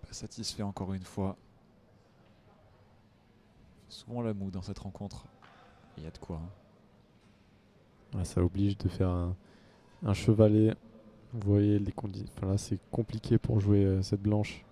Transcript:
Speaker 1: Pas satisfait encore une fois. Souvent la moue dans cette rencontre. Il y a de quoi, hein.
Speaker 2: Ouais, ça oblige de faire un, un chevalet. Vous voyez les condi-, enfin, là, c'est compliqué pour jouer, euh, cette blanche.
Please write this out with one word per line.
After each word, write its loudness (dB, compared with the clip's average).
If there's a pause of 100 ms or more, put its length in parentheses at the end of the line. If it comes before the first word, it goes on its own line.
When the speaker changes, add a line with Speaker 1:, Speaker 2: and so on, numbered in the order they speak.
Speaker 1:
Pas -18
satisfait -10
encore -6
une -8
fois. -4 (2500)
Souvent -8
la -2
moue -6
dans -6
cette -8
rencontre. -12 (720)
Il -14
y -10
a -12
de -20
quoi, -10
hein. -10 (1600)
Speaker 2:
Ouais, -4
ça 0
oblige 0
de -2
faire 0
un, -2 (680)
un 0
chevalet. 6 (560)
Vous -4
voyez 4
les -2
condi-, -8 (100)
enfin, -4
là, 2
c'est -4 (140)
compliqué 0
pour 2
jouer, 6
euh, 4
cette -2
blanche. 0